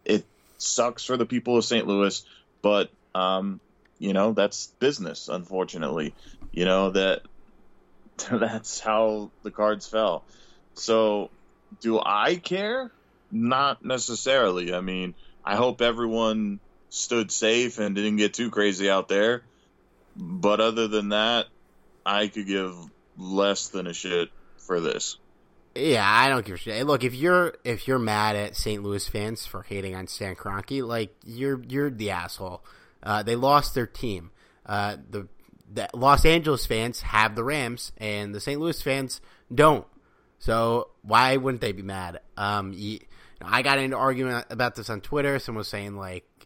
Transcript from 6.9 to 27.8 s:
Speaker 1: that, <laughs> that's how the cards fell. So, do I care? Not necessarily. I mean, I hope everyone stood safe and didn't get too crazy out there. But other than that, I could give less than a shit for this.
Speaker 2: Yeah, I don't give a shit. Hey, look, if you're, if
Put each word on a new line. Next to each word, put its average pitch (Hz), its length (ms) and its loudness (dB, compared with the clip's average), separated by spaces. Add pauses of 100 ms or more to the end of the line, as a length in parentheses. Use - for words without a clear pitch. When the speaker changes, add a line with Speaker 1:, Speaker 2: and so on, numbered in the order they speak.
Speaker 1:
that, 95 320 2 (540)
<laughs> - 540 -14
that's 110 500 -2
how 107 500 0 (120)
the 104 80 -10
cards 107 360 0
fell. 101 380 0 (500)
So, 107 560 2 (500)
do 113 240 0
I 113 320 2
care? 214 540 -4 (400)
Not 131 540 0
necessarily. 113 880 0
I 90 60 -2
mean, 92 340 -4 (300)
I 101 120 -2
hope 123 240 2
everyone 113 800 0 (280)
stood 113 440 -2
safe 113 460 2
and 104 160 -2
didn't 104 220 0
get 104 180 2
too 117 160 -2
crazy 98 400 2
out 95 180 2
there. 107 340 2 (760)
But 92 440 0
other 113 280 2
than 104 220 0
that, 113 360 2 (580)
I 101 240 2
could 101 180 -6
give 95 280 -2 (420)
less 98 520 0
than 90 180 -6
a 85 80 -8
shit 87 360 -2 (280)
for 87 220 -2
this. - 360 -4 (580)
Speaker 2:
Yeah, 127 320 2
I 117 220 8
don't 127 160 2
give 95 120 -8
a - 20 -8
shit. 107 160 -8
Hey, 117 80 -2
look, 139 200 2
if 123 120 0
you're, 175 400 2 (100)
if 117 240 -4